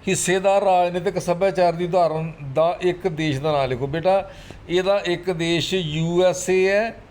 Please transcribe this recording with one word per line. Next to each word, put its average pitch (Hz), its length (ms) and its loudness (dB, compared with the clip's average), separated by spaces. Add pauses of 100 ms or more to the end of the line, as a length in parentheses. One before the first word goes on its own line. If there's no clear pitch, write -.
ਹਿੱਸੇਦਾਰ 190 560 2
ਰਾਜਨੀਤਿਕ 180 560 2
ਸੱਭਿਆਚਾਰ 175 540 2
ਦੀ 175 120 -4
ਉਦਾਹਰਨ 165 480 0 (200)
ਦਾ 160 280 2
ਇੱਕ 180 260 -2
ਦੇਸ਼ 156 320 -2
ਦਾ 156 120 -2
ਨਾਂ 139 160 0
ਲਿਖੋ। 127 200 -4
ਬੇਟਾ, 175 440 0 (380)
ਇਹਦਾ 185 360 2
ਇੱਕ 175 260 -2
ਦੇਸ਼ 165 420 0
ਯੂ 165 500 0
ਐਸ 180 260 0
ਏ 185 180 4
ਹੈ 214 440 0